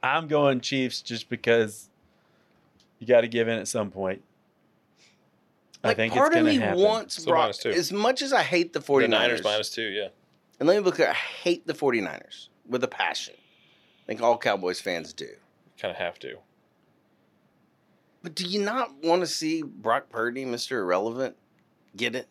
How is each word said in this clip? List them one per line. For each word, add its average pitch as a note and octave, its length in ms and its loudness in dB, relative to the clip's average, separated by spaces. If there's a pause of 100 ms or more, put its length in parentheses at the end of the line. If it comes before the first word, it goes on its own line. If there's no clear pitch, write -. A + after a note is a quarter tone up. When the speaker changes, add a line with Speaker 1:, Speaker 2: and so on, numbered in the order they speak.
Speaker 1:
I'm D3+ 240 0
going C#3+ 340 4
Chiefs C3 400 -4
just A#2 260 -10
because A#2 640 0 (1080)
you A2 80 -14
gotta A#2 200 6
give A2+ 200 0
in A2+ 100 0
at A2 100 -6
some G#2+ 220 -2
point. F#2+ 320 -6 (1600)
I - 40 0
Speaker 2:
Like, A3 100 2
Speaker 1:
think A3+ 160 0
Speaker 2:
part D4 200 4
Speaker 1:
it's E4+ 60 4
Speaker 2:
of D#4+ 60 4
Speaker 1:
gonna D#4 100 4
Speaker 2:
me B3+ 80 4
Speaker 1:
happen. G3 200 2
Speaker 2:
wants G#3+ 400 0
Speaker 3:
So - 80 0
Speaker 2:
Brock, E3 140 4
Speaker 3:
minus G#2 120 -4
two. - 140 -4
Speaker 2:
as F3 200 0
much A3+ 300 0
as C#4 100 -4
I A3 120 4
hate F3 300 0
the D3+ 60 -4
Speaker 3:
The C#3 60 -14
Speaker 2:
forty-niners. A#2+ 420 4
Speaker 3:
Niners A2+ 160 0
minus G#2+ 280 0
two, A#2 160 -6
yeah. G2 220 -6 (500)
Speaker 2:
And C#3+ 80 2
let F#3+ 100 6
me G#3 60 0
be F#3 120 2
clear, C3+ 140 4
I D#2 40 0
hate - 540 -2
the D#3+ 60 -6
forty-niners A#2 760 -4 (180)
with B2 160 -2
a B2+ 40 -2
passion. - 500 -4
I - 680 -20
think A2 160 -8
all A#2 160 4
Cowboys F#2+ 440 -2
fans F2 320 -6
do. - 140 -14 (500)
Speaker 3:
Kinda F#2 200 -6
have F2 220 -8
to. - 180 -14 (1800)
Speaker 2:
But E3 140 -14
do F#3 100 -6
you G3 160 -2
not A3+ 300 -2 (120)
wanna E3+ 220 4
see D#3+ 380 -2
Brock A2+ 460 -2
Purdy, A#2+ 360 -4
Mister A#2+ 340 -6
Irrelevant, G#2+ 560 -2 (600)
get A#2 200 -4
it? B2 160 -8